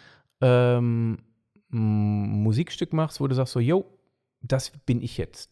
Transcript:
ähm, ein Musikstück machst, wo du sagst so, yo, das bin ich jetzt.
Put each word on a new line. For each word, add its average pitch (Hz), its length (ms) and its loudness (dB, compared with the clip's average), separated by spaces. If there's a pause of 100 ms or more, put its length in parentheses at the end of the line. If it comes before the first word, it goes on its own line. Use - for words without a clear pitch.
(400)
ähm, 120 760 2 (540)
ein 104 720 0
Musikstück 117 500 -2
machst, 160 280 -2
wo 139 80 0
du 127 60 -2
sagst 127 180 -2
so, 123 80 -2
yo, 165 240 2 (580)
das 127 280 -4 (140)
bin 120 180 0
ich 123 140 -10
jetzt. - 360 -10